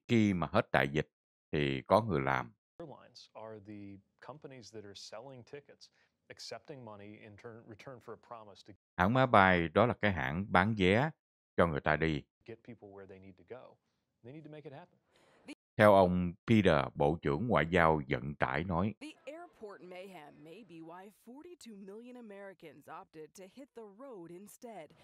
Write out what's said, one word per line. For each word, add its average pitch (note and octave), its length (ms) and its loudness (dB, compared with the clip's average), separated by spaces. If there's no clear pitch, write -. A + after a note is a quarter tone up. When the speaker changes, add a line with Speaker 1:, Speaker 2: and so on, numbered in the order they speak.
Speaker 1:
Khi G#2+ 260 4
mà D#2+ 180 -2
hết G#2+ 200 0
đại C#2 160 4
dịch D2 200 -2
thì C#2 300 -2
có F#2+ 200 4
người F2+ 200 -2
làm. C2+ 320 -2
Speaker 2:
Airlines A2 540 -20
are A2 340 -16
the G2+ 300 -16
companies C3 460 -20
that G#2+ 100 -16
are G2+ 120 -20
selling B2 480 -18
tickets, - 440 -20
accepting B2 580 -16
money G#2+ 320 -16
in G#2+ 260 -20
turn, A#2 240 -16
return A#2 380 -18
for A#2 80 -14
a - 140 -20
promise G#2+ 400 -18
to G#2 60 -20
Speaker 1:
Hãng F#2+ 160 2
máy C3 140 4
bay F#2 420 6
đó G2 160 4
là A#2+ 80 0
cái G#2 180 0
hãng D#2 380 -4
bán G2 280 4
vé G#2 320 4
cho F2+ 100 6
người D2 140 -2
ta D2+ 140 2
đi. D2+ 280 -2
Speaker 2:
get A2+ 220 -16
people A2 220 -18
where G2 180 -18
they F#2+ 120 -20
need F#2+ 180 -20
to - 120 -20
go. B2 260 -18
They A#2+ 100 -18
need D#3 120 -20
to D3+ 60 -20
make D3+ 180 -20
it C3+ 40 -18
happen. - 260 -20
Speaker 1:
Theo G#2 160 8
ông F2+ 400 4
Peter, F2 380 6
Bộ D2 260 2
trưởng D#2 260 -2
Ngoại D2 220 4
giao D#2+ 400 4
Vận C#2 260 -4
tải C#2 280 -2
nói, F#2+ 380 -2
Speaker 3:
The D4+ 100 -14
airport A#3 480 -18
mayhem F3 600 -18
may F3 260 -20
be E3+ 60 -20
why E3+ 340 -20
forty-two A#3+ 600 -20
million A#3 300 -18
Americans G3 720 -18
opted D#3 280 -18
to F#3 140 -16
hit A#3+ 220 -18
the A3+ 80 -14
road G#3 320 -16
instead. G3 580 -16